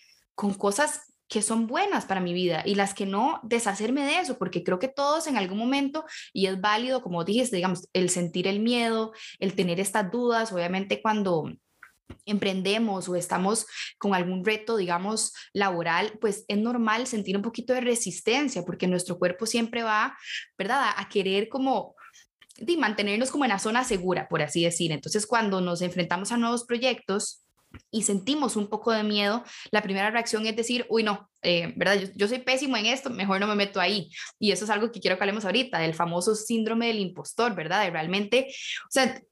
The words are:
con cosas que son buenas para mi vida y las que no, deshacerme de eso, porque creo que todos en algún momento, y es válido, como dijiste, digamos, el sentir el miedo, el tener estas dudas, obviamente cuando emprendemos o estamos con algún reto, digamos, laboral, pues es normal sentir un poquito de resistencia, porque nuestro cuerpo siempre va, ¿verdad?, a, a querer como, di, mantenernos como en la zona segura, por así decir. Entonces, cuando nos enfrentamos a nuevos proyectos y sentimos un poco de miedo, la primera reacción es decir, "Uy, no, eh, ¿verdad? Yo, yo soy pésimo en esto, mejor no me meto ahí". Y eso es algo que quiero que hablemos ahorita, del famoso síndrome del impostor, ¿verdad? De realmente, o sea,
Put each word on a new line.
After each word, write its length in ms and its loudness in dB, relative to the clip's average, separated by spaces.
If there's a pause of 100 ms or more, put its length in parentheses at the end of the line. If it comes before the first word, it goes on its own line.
(360)
con 180 0
cosas 580 0 (160)
que 140 -2
son 240 0
buenas 400 0
para 160 0
mi 120 -2
vida 320 0
y 100 2
las 180 2
que 140 -4
no, 340 0
deshacerme 640 0
de 140 2
eso, 180 -4
porque 260 -2
creo 140 0
que 120 -2
todos 360 0
en 120 0
algún 200 -2
momento, 480 0 (280)
y 120 2
es 160 0
válido, 400 2
como 220 -2
dijiste, 320 2
digamos, 380 0
el 160 4
sentir 380 0
el 120 0
miedo, 520 0 (280)
el 160 -2
tener 240 0
estas 320 0
dudas, 420 0
obviamente 480 -2
cuando 500 0 (720)
emprendemos 840 0
o 60 0
estamos 500 0 (320)
con 160 2
algún 320 0
reto, 320 0
digamos, 560 -2 (200)
laboral, 680 0
pues 260 -2
es 100 0
normal 500 0
sentir 280 -2
un 60 0
poquito 320 -2
de 80 0
resistencia, 840 0
porque 240 -2
nuestro 300 0
cuerpo 280 0
siempre 380 -2
va, 320 0 (420)
¿verdad?, 260 0
a, 180 0
a 80 -10
querer 400 0
como, 460 -2 (640)
di, 200 0
mantenernos 520 0
como 160 0
en 40 2
la 100 2
zona 240 2
segura, 460 0
por 120 0
así 220 0
decir. 280 2
Entonces, 360 -2
cuando 340 2
nos 200 0
enfrentamos 500 -2
a 60 0
nuevos 260 0
proyectos 800 -2 (480)
y 120 0
sentimos 520 0
un 120 0
poco 260 0
de 100 2
miedo, 400 2 (280)
la 120 4
primera 260 0
reacción 380 0
es 80 -2
decir, 340 0
"Uy, 140 4
no, 260 -2 (140)
eh, 320 0
¿verdad? 240 4
Yo, 160 -4
yo 120 2
soy 120 0
pésimo 380 0
en 100 0
esto, 220 0
mejor 320 0
no 40 2
me 100 0
meto 240 0
ahí". 300 0 (300)
Y 140 4
eso 100 0
es 80 0
algo 200 2
que 100 -12
quiero 160 4
que 60 0
hablemos 200 0
ahorita, 340 0
del 160 0
famoso 400 0
síndrome 540 0
del 120 0
impostor, 540 -2
¿verdad? 300 0
De 80 0
realmente, 560 0 (380)
o 60 -14
sea, 300 2 (100)